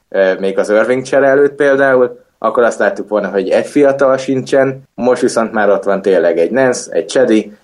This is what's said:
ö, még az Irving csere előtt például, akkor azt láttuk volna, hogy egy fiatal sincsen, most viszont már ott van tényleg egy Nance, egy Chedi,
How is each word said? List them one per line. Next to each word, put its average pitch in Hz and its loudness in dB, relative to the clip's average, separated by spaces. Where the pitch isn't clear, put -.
ö, 95 0
még 95 -4
az 95 -2
Irving 117 0
csere 139 0
előtt 139 2
például, 135 0
akkor 113 -2
azt 113 0
láttuk 101 -2
volna, 101 -2
hogy 95 -2
egy 113 0
fiatal 139 2
sincsen, 135 -2
most 123 0
viszont 113 -2
már 107 0
ott 98 0
van 98 -2
tényleg 85 2
egy 85 0
Nance, 127 -2
egy 82 -4
Chedi, 113 0